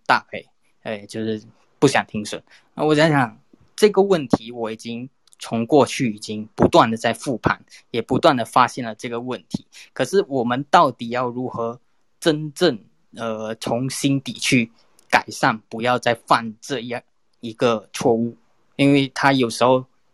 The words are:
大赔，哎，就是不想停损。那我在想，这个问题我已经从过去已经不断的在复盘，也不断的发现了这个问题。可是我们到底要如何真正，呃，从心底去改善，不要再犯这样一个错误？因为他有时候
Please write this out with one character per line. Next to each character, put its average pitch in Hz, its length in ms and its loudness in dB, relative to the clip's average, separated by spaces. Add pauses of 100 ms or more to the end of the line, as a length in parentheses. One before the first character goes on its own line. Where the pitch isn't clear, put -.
大 123 240 2
赔， - 160 -14 (380)
哎， 107 220 -10
就 110 160 -10
是 110 200 -6 (360)
不 - 80 4
想 123 200 2
停 107 180 -8
损。 - 180 -12 (300)
那 - 100 -10
我 151 120 2
在 156 160 4
想， 123 280 0 (380)
这 214 140 6
个 202 100 2
问 185 280 2
题 113 220 0
我 117 220 -8
已 113 40 -10
经 117 320 -10 (300)
从 117 280 -6
过 139 180 6
去 113 280 -2
已 104 60 -14
经 107 360 -10
不 120 140 2
断 127 220 4
的 113 60 -2
在 113 160 -2
复 123 260 -6
盘， - 220 -2 (300)
也 117 100 -4
不 123 180 -2
断 151 180 6
的 117 80 -2
发 123 240 2
现 127 160 -10
了 110 100 -10
这 - 140 -12
个 117 120 -6
问 123 280 -8
题。 - 180 -10 (260)
可 135 120 -4
是 190 240 0
我 135 160 -2
们 131 260 -2
到 170 200 6
底 117 200 -10
要 123 180 -2
如 123 200 -8
何 117 300 -8 (420)
真 156 340 -2
正， 147 240 0 (380)
呃， 110 400 -8
从 127 340 -4
心 139 300 0
底 123 120 -10
去 117 380 0 (400)
改 - 180 2
善， 113 300 -2 (100)
不 113 140 -10
要 123 160 2
再 120 160 0
犯 117 480 0
这 135 180 -6
样 120 220 -8 (380)
一 113 120 -10
个 113 400 0
错 123 220 0
误？ 117 200 -2 (420)
因 139 160 4
为 139 220 2
他 139 180 2
有 127 180 2
时 - 120 -6
候 131 220 4 (300)